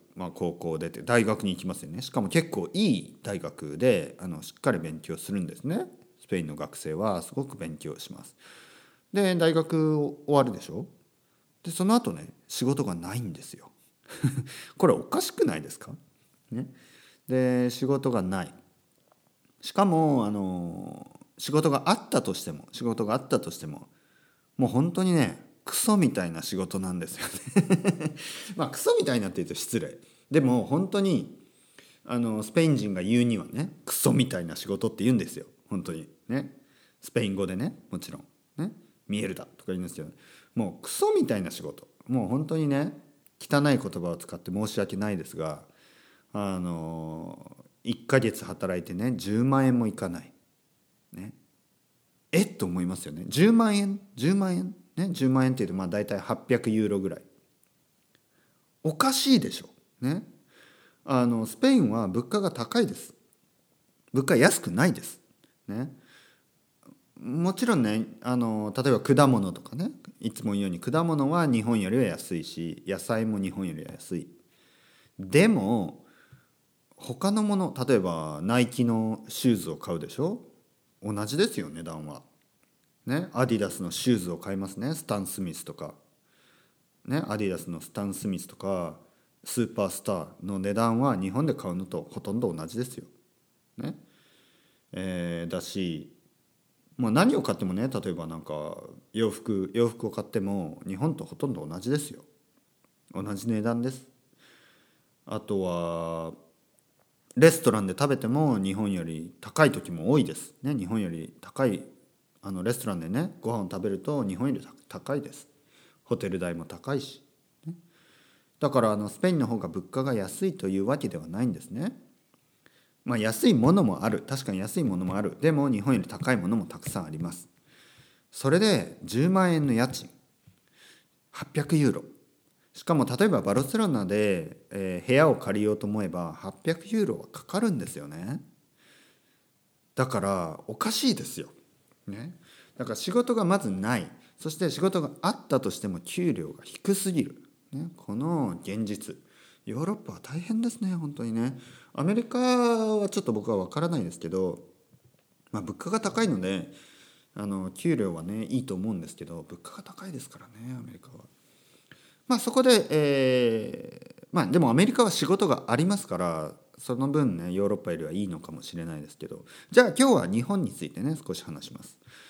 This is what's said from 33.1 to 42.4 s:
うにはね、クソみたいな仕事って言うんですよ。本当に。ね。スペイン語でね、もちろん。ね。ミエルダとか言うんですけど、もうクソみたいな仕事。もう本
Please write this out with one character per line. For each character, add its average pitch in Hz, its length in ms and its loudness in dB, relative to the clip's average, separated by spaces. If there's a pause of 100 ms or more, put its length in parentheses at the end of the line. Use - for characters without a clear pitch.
う - 20 4
に 117 140 2
は 87 80 -6
ね、 147 260 -6 (140)
ク - 80 -6
ソ - 180 4
み 131 160 4
た 90 140 -2
い 85 40 -6
な 82 120 -8
仕 - 100 -10
事 98 220 -2
っ - 20 -2
て 98 140 -4
言 127 80 6
う - 20 4
ん - 20 4
で 87 100 0
す - 100 -12
よ。 78 80 -12 (240)
本 95 140 -4
当 87 100 -8
に。 80 160 -12 (180)
ね。 135 300 -6 (420)
ス - 120 -18
ペ 117 120 0
イ 101 60 0
ン 95 60 -4
語 95 120 0
で 92 80 -4
ね、 123 340 -6
も - 100 -8
ち - 120 -12
ろ - 80 -14
ん。 - 60 -20 (320)
ね。 180 160 -6 (340)
ミ 104 120 -4
エ 104 80 -4
ル 95 60 -6
ダ - 120 -12
と - 200 -20
か 95 60 -6
言 92 60 -4
う - 20 -4
ん 90 40 -6
で 87 60 -8
す - 60 -14
け 80 80 -10
ど、 78 80 -12 (440)
も 104 240 -2
う - 40 -18
ク - 60 -10
ソ 427 260 2
み 339 100 4
た 113 120 0
い 95 40 -2
な 85 80 -4
仕 - 140 -10
事。 - 240 -12 (200)
も 123 180 0
う - 20 -4
本 139 180 0